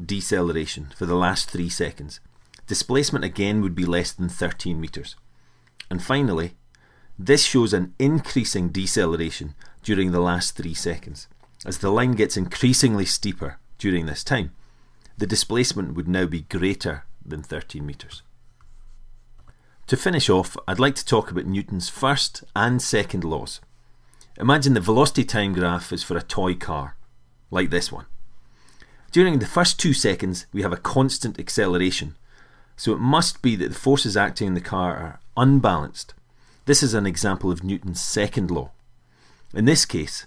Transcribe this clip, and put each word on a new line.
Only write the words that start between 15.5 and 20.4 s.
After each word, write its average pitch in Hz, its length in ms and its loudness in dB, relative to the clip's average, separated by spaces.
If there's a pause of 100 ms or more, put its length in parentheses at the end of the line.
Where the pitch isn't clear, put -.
would 82 120 -6
now 90 180 2
be 80 180 -4
greater 92 600 -2 (220)
than 76 180 -10
thirteen 76 420 -10
meters. - 380 -14 (1600)
To 127 100 0
finish 175 320 0
off, 92 260 4 (120)